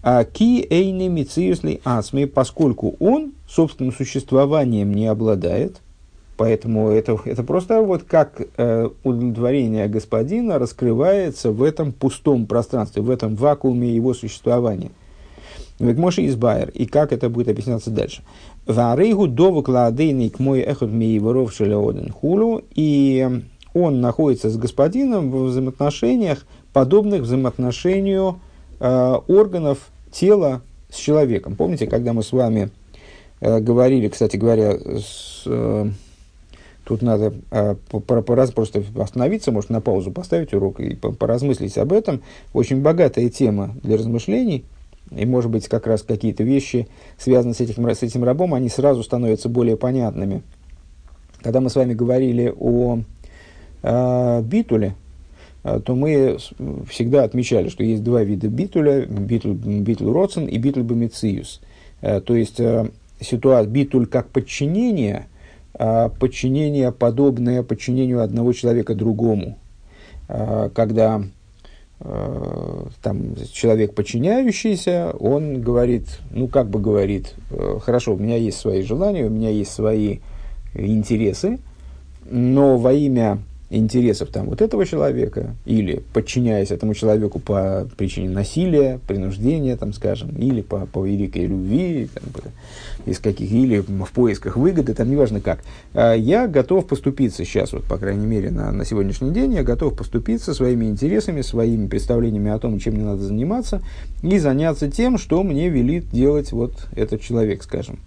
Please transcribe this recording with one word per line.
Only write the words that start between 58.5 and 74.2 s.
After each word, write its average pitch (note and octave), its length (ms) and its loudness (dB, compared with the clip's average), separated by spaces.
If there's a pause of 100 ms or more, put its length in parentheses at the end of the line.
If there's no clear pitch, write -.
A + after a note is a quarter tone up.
битуль, G#2+ 460 -2
битуль G#2 560 -2
роцен E3 380 0
и - 120 -4
битуль C3+ 240 0
бомициюс. A#2 760 -4 (400)
Э, G2+ 200 0
то - 140 0
есть, A#2 260 0
э, A2+ 280 0 (320)
ситуа-, A#2+ 460 4
битуль C3 400 0
как A#2+ 220 -4
подчинение, D3+ 1000 -2 (480)
а A2+ 360 2
подчинение, C3 800 0
подобное B2 720 2
подчинению B2 600 -2
одного A#2 300 0
человека A#2+ 420 0
другому. A2 640 -2 (720)
Э, G#2+ 460 -4
когда, A2 480 2 (800)
э, - 840 -8 (180)
там, - 320 -6 (180)
человек A2 420 2
подчиняющийся, F3+ 1200 0